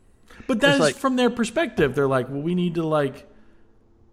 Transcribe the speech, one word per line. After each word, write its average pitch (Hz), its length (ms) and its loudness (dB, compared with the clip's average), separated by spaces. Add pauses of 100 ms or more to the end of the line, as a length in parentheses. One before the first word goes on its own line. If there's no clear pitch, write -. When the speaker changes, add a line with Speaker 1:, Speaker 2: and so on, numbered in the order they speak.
(460)
Speaker 1:
But 240 140 -2
that's 285 160 4
Speaker 2:
It's 269 40 2
like 143 160 4
Speaker 1:
from 262 200 -2
their 247 140 2
perspective. 233 680 -2
They're 139 100 2
like, 127 220 0
"Well, 139 140 -8
we 170 120 -2
need 175 220 -2
to, 170 80 -2
like," 147 420 -2 (880)